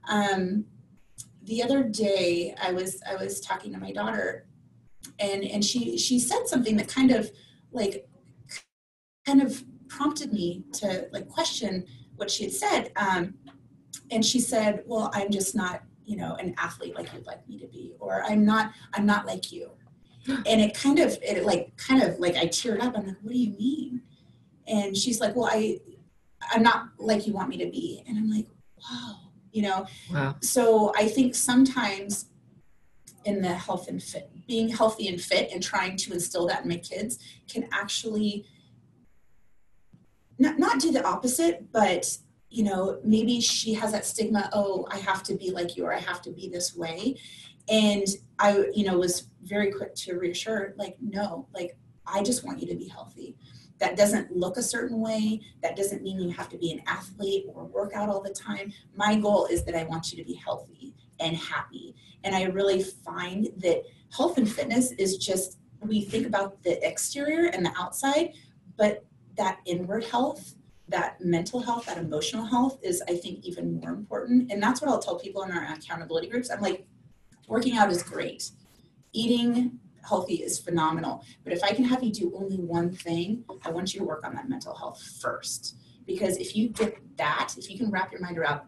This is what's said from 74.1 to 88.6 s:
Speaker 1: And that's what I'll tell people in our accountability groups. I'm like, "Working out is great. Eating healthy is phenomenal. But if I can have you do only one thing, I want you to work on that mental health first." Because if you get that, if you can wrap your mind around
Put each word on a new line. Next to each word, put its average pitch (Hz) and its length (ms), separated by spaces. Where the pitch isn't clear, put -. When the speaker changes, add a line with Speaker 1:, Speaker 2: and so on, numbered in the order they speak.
Speaker 1:
And 202 100
that's 247 180
what 294 100
I'll 220 100
tell - 180
people 196 240
in 190 80
our 160 140
accountability 165 540
groups. 247 220
I'm - 100
like, 185 260
"Working 240 280
out 202 140
is 175 120
great. - 480
Eating 240 640
healthy - 300
is - 220
phenomenal. 160 640
But - 100
if 180 120
I 202 80
can 254 120
have 254 180
you 220 100
do 175 240
only 196 200
one 170 360
thing, 175 520
I 165 60
want 180 240
you 196 60
to 175 60
work 156 200
on 135 100
that - 120
mental - 260
health - 280
first." - 560
Because 185 300
if - 180
you 220 140
get 214 280
that, - 420
if - 120
you 190 80
can 220 120
wrap 185 220
your - 80
mind 175 180
around 147 300